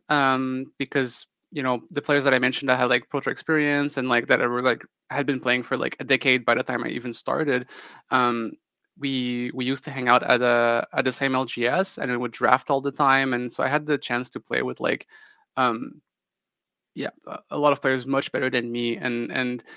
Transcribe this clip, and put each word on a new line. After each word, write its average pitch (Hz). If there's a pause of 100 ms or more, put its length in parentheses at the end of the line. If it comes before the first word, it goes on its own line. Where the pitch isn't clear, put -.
um, 131
because, 131 (260)
you 147
know, 127 (100)
the 147
players 143
that 135
I 127
mentioned 131
that 127
had, 123
like, 123
Pro 139
Tour 131
experience 147
and, 127
like, 120
that 131
were, 123
like, 123 (240)
had 135
been 131
playing 123
for, -
like, -
a 139
decade 127
by 120
the 123
time 120
I 117
even 120
started, 135 (420)
um, 120 (480)
we, 123
we 127
used 131
to 143
hang 127
out 123
at 123
a, 120
at 131
the 127
same 131
L 131
G 120
S 170
and 127
we 123
would 120
draft 123
all 135
the 139
time. 135
And 123
so 135
I 131
had 147
the 147
chance 123
to 117
play 123
with, 127
like, 123 (480)
um, 123 (920)
yeah, 143 (160)
a, - (120)
a 147
lot 147
of 139
players 131
much 135
better 135
than 120
me. 117
And, 120
and, 123 (140)